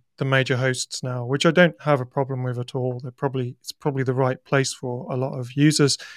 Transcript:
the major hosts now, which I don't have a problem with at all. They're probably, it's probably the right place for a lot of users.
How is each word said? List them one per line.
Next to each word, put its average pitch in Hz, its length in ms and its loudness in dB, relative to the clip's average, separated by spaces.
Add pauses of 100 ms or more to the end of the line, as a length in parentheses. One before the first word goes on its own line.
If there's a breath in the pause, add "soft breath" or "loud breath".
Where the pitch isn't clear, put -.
(180)
the 143 60 -2
major 135 320 2
hosts 127 460 -2
now, 123 220 -6
which 135 200 -2
I 170 60 6
don't 170 320 6
have 147 180 2
a 127 60 -6
problem 131 380 -4
with 123 160 -4
at 123 160 -8
all. 123 240 -4
They're 131 100 -12
probably, 127 500 -4
it's - 120 -16
probably 135 320 -4
the 127 100 0
right 131 300 0
place 135 280 0
for 123 380 -8
a 131 60 -4
lot 135 200 -4
of 123 200 -8
users. 147 420 4 (180 loud breath)